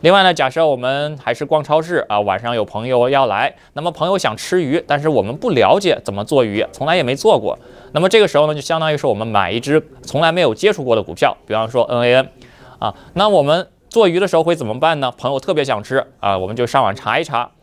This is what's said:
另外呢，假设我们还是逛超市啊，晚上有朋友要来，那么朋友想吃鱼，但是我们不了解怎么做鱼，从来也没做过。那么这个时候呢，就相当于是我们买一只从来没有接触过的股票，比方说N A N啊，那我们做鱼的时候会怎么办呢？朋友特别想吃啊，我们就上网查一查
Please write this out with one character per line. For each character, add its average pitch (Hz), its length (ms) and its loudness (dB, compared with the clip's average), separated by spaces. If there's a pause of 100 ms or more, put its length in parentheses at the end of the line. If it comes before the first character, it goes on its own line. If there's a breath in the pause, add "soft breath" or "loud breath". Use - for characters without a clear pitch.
另 165 100 6
外 196 100 6
呢， 185 100 6
假 147 160 0
设 160 160 0
我 147 120 2
们 139 440 -4
还 120 140 -2
是 147 100 -6
逛 151 180 0
超 151 200 0
市 170 140 -4 (120)
啊， 104 120 0
晚 98 180 0
上 117 160 -6
有 110 100 0
朋 107 220 -10
友 123 220 2
要 135 180 2
来， 113 260 -2 (200 soft breath)
那 147 100 -8
么 170 80 -2
朋 160 160 -4
友 196 100 0
想 120 200 -2
吃 180 260 -2
鱼， 147 240 -2
但 143 140 0
是 151 80 -2
我 139 120 2
们 107 160 -2
不 254 140 -4
了 120 300 4
解 180 240 0
怎 101 100 -6
么 101 100 -6
做 135 200 2
鱼， 104 260 -2
从 - 160 -6
来 160 80 0
也 180 80 0
没 127 140 -2
做 214 200 2
过。 101 220 -4 (320 loud breath)
那 151 100 -2
么 185 80 2
这 220 120 4
个 202 80 4
时 143 100 2
候 151 80 4
呢， 151 80 -2
就 147 60 -10
相 160 180 -4
当 160 140 -2
于 151 40 -2
是 147 120 -2
我 113 60 2
们 104 120 -6
买 101 240 0
一 107 80 -2
只 147 260 0 (180)
从 - 180 -6
来 165 100 2
没 170 100 -2
有 135 140 2
接 202 180 2
触 151 120 -4
过 120 100 2
的 107 80 0
股 80 120 -10
票， 127 300 0
比 - 80 -6
方 110 160 -2
说 120 160 0
N 120 180 -2
A 120 120 4
N 135 140 2 (500 loud breath)
啊， 104 160 -6 (200 loud breath)
那 202 140 2
我 190 140 4
们 160 240 0 (220)
做 226 180 4
鱼 175 140 2
的 196 80 0
时 175 80 0
候 160 80 4
会 170 100 2
怎 143 100 -8
么 110 140 -6
办 156 220 0
呢？ 127 180 -4
朋 131 140 -4
友 135 80 -4
特 - 120 -4
别 151 120 0
想 117 180 -4
吃 131 240 -2 (140)
啊， 101 180 0
我 92 80 -4
们 104 80 -8
就 120 100 -2
上 127 200 0
网 101 100 -2
查 110 240 -4
一 165 60 -4
查 120 260 -6 (120)